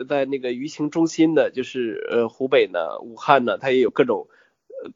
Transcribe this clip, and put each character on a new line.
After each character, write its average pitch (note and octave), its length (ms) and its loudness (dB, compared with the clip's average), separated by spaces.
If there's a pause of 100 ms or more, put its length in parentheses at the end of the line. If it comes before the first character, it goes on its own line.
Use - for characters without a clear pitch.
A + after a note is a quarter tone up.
在 C#3+ 160 0
那 C#3 120 -4
个 B2+ 120 -4
舆 B2 200 -6
情 D3+ 200 -4
中 E3 180 2
心 D#3+ 260 4
的， B2+ 160 4
就 B2+ 140 -6
是， A#2+ 480 -6
呃， A#2 160 2
湖 C3 220 -6
北 A#2 180 4
呢， E2 320 -4
武 A2+ 160 -18
汉 C3+ 300 2
呢， G2+ 120 -2
它 C3+ 140 -2
也 C3 80 4
有 A#2 100 4
各 - 140 2
种、 A2 240 -4 (400)
呃， - 280 -16